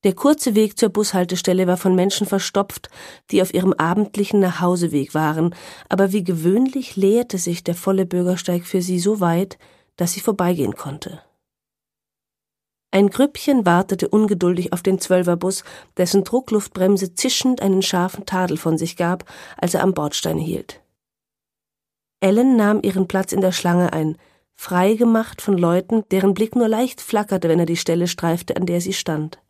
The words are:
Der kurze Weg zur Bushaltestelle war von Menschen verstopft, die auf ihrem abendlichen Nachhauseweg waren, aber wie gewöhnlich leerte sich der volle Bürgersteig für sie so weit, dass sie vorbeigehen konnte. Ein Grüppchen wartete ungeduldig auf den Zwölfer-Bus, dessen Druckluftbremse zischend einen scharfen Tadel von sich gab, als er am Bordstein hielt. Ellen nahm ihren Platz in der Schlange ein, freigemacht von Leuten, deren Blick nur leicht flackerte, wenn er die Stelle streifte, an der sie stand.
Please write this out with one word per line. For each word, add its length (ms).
Der 100
kurze 420
Weg 220
zur 120
Bushaltestelle 760
war 120
von 180
Menschen 320
verstopft, 600
die 100
auf 120
ihrem 200
abendlichen 640
Nachhauseweg 760
waren, 420
aber 240
wie 100
gewöhnlich 720
leerte 420
sich 260
der 120
volle 300
Bürgersteig 600
für 160
sie 180
so 200
weit, 380
dass 180
sie 60
vorbeigehen 560
konnte. 440
Ein 180
Grüppchen 560
wartete 420
ungeduldig 640
auf 100
den 180
Zwölfer-Bus, 640
dessen 260
Druckluftbremse 920
zischend 460
einen 200
scharfen 440
Tadel 320
von 200
sich 180
gab, 300
als 160
er 100
am 100
Bordstein 440
hielt. 440
Ellen 340
nahm 260
ihren 260
Platz 260
in 80
der 100
Schlange 420
ein, 240
freigemacht 840
von 160
Leuten, 520
deren 240
Blick 220
nur 120
leicht 340
flackerte, 480
wenn 100
er 60
die 120
Stelle 300
streifte, 480
an 100
der 160
sie 120
stand. 460